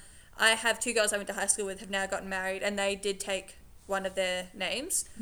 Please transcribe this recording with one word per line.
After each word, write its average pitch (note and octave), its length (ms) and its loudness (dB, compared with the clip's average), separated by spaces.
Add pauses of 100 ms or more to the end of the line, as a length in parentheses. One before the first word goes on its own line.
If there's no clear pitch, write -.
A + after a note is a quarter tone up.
(380)
I A3 120 6
have A3+ 280 4
two A#3+ 140 0
girls G#3+ 200 4
I G#3+ 40 2
went G3+ 120 -4
to G3+ 60 -2
high G3 120 0
school G3+ 200 2
with F#3+ 140 -6
have G#3 100 -12
now G3 160 0
gotten F#3+ 220 -2
married F#3+ 340 -2
and G3+ 160 0
they G3 180 4
did G3 240 -2
take - 360 -4 (300)
one F#3+ 180 0
of F#3 100 -2
their F3+ 380 0
names. G3+ 540 -2 (160)